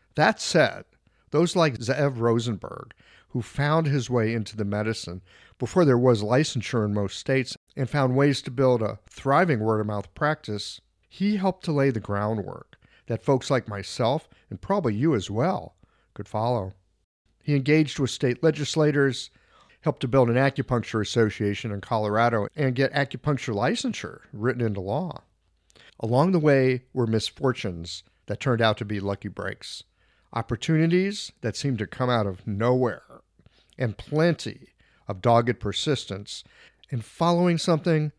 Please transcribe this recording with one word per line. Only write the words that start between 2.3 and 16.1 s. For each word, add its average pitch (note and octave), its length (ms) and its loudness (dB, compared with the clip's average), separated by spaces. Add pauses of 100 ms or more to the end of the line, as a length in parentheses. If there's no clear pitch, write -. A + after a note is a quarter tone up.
who A2+ 120 -4
found D3+ 460 0
his C3+ 220 0
way A#2 240 2
into G#2+ 220 -4
the G#2+ 100 -2
medicine G#2 560 -4 (360)
before E3 280 2
there B2+ 120 6
was B2 240 6
licensure A#2 640 0
in G#2 80 0
most G2+ 240 -2
states C3 400 -4 (180)
and C3+ 140 -4
found C3 260 0
ways C#3 280 2
to C3+ 80 -8
build B2 320 2
a G#2 160 -4 (100)
thriving C#3+ 500 2
word-of-mouth G#2+ 540 -2
practice, B2+ 680 -4 (300)
he G#3 280 -2
helped F#3 280 -2
to E3 60 -2
lay C#3 180 2
the A2+ 100 -2
groundwork G#2 800 -4 (300)
that A#2 160 -4
folks C3 260 0
like B2+ 180 0
myself, A2+ 600 -2 (200)
and G2+ 120 -12
probably E3+ 320 -2
you C3+ 220 2
as F#2+ 160 -2
well, A2 440 -4 (380)